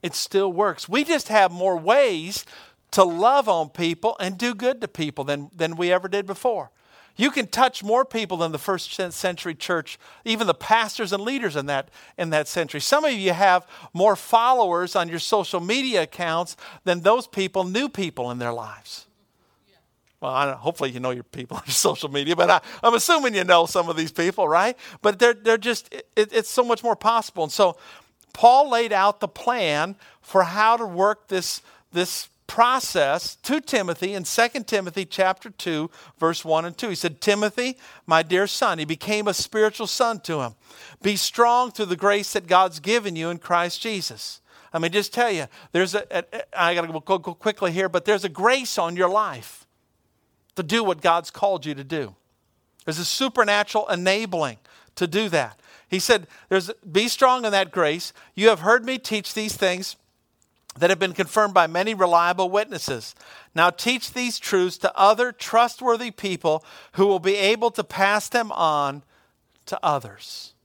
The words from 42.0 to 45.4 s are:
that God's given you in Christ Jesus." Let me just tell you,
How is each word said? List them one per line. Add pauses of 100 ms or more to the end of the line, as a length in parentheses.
that
God's
given
you
in
Christ
Jesus." (320)
Let
me
just
tell
you, (260)